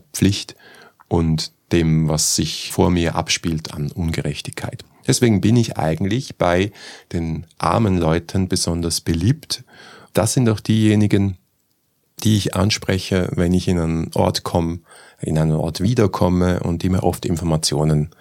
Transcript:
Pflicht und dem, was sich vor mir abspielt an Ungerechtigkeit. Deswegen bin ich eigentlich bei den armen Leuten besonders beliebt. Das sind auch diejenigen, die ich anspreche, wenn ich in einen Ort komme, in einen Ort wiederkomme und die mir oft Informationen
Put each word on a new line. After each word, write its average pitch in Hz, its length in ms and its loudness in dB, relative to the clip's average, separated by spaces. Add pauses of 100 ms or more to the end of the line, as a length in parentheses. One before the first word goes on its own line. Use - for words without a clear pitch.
(140)
Pflicht - 420 0 (520)
und 82 440 0 (200)
dem, 80 360 4
was 78 280 0
sich - 360 -4
vor 90 200 2
mir 82 240 0
abspielt 82 580 -4
an 73 180 -6
Ungerechtigkeit. - 920 -6 (220)
Deswegen 107 340 4
bin 104 140 4
ich 117 220 0
eigentlich 95 580 -2
bei 90 360 2 (400)
den 82 340 -4 (120)
armen 95 400 2
Leuten 85 500 0
besonders 85 540 -2
beliebt. 98 640 -2 (500)
Das 101 200 2
sind 123 160 2
auch 104 100 0
diejenigen, 104 800 2 (840)
die 107 140 4
ich - 180 -2
anspreche, 95 800 0
wenn 87 180 2
ich 90 140 0
in 90 120 2
einen 82 340 -2
Ort 95 300 0
komme, 85 360 -2 (400)
in 78 180 -2
einen 78 160 2
Ort 78 280 -2
wiederkomme 90 800 2
und 85 200 -4
die 92 80 0
mir 92 140 0
oft 87 220 -2
Informationen 78 960 0